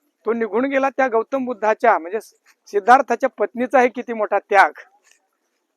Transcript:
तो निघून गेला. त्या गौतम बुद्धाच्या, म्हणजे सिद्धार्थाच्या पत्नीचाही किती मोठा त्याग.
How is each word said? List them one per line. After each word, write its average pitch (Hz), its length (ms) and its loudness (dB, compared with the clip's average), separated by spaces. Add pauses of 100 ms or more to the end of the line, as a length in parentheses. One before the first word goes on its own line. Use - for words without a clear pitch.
(260)
तो 220 60 -2
निघून 226 320 -2
गेला. 269 260 -2
त्या 262 180 -2
गौतम 226 360 -4
बुद्धाच्या, 214 540 0
म्हणजे 180 220 -8
सिद्धार्थाच्या 240 1080 0
पत्नीचाही 247 600 -2
किती 240 240 -10
मोठा 208 260 -4 (120)
त्याग. 185 220 4 (1040)